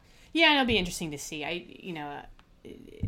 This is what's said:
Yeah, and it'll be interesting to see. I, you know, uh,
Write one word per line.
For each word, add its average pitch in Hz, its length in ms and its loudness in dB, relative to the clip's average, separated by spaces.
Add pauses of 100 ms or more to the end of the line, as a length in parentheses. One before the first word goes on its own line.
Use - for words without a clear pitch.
(340)
Yeah, 320 160 6
and 302 60 6
it'll 269 120 4
be 226 100 4
interesting 180 340 -2
to 147 60 -6
see. 151 260 -8
I, 170 220 -6 (140)
you 180 140 -8
know, 151 160 -8
uh, - 600 -16 (380)